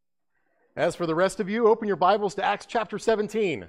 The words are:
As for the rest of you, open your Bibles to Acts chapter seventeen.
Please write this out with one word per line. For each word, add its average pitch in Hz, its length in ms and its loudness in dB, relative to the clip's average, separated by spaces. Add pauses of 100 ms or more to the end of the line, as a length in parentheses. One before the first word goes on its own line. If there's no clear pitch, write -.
(760)
As 156 180 0
for 175 100 -6
the 160 120 -2
rest 185 240 0
of 185 80 -6
you, 226 180 2
open 220 220 2
your 190 80 0
Bibles 196 400 2
to 190 80 -4
Acts 196 200 -2
chapter 214 320 -4
seventeen. 202 720 -2